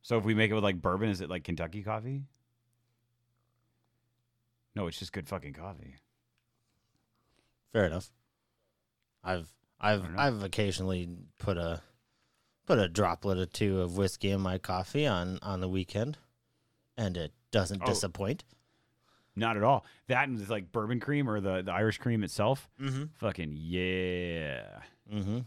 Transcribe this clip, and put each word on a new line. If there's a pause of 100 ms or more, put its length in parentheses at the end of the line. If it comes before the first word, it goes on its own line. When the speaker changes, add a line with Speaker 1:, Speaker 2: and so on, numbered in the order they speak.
Speaker 1:
So
if
we
make
it
with,
like,
bourbon,
is
it,
like,
Kentucky
coffee? (2500)
No,
it's
just
good
fucking
coffee. (1800)
Speaker 2:
Fair
enough. (1120)
I've, (300)
I've,
Speaker 1:
Fair
enough.
Speaker 2:
I've
occasionally (300)
put
a, (880)
put
a
droplet
or
two
of
whiskey
in
my
coffee
on,
on
the
weekend, (760)
and
it (160)
doesn't
Speaker 1:
Oh.
Speaker 2:
disappoint. (920)
Speaker 1:
Not
at
all. (240)
That
and
with,
like,
bourbon
cream
or
the,
the
Irish
cream
itself. (120)
Speaker 2:
Mm-hmm. (100)
Speaker 1:
Fucking
yeah. (320)
Speaker 2:
Mm-hmm.